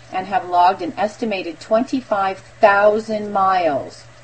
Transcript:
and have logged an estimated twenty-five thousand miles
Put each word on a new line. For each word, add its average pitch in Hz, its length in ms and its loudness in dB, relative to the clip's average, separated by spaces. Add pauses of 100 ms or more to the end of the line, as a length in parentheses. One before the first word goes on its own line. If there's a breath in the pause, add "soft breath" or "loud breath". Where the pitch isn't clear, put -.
(120)
and 185 140 -6
have 185 240 -4
logged 175 320 4
an 165 160 -8
estimated 190 640 -6
twenty-five 220 800 -2
thousand 208 920 2
miles 185 720 0 (180)